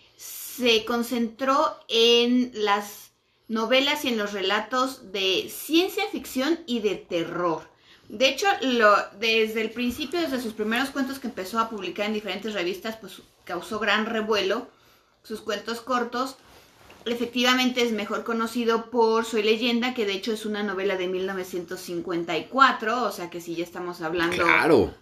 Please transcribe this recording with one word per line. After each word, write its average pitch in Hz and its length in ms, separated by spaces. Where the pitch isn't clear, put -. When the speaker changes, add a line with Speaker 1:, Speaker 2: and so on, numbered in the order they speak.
Speaker 1:
se - 680
concentró 247 920
en 240 640
las 208 600
novelas 262 580
y 285 40
en 233 100
los 202 140
relatos 208 800
de 190 420
ciencia 370 560
ficción 285 560
y 240 140
de 196 160
terror. 170 760
De 233 200
hecho, 294 180
lo, 233 300
desde 226 400
el 220 100
principio, 247 500
desde 269 220
sus 214 120
primeros 233 360
cuentos 269 300
que 233 80
empezó 208 320
a 226 100
publicar 196 360
en 214 80
diferentes 208 400
revistas, 185 420
pues - 260
causó 185 340
gran 214 280
revuelo. 214 600
Sus 214 180
cuentos 220 400
cortos, 247 560
efectivamente 247 760
es 240 100
mejor 208 320
conocido 226 640
por 226 340
Soy 220 200
Leyenda, 233 500
que 220 120
de 196 80
hecho 208 180
es 214 120
una 208 200
novela 190 320
de 185 100
mil 185 180
novecientos 185 560
cincuenta 170 560
y 160 100
cuatro, 240 580
o 202 80
sea 170 180
que 175 100
sí 170 140
ya 165 80
estamos 180 380
hablando 175 420
Speaker 2:
Claro. 131 600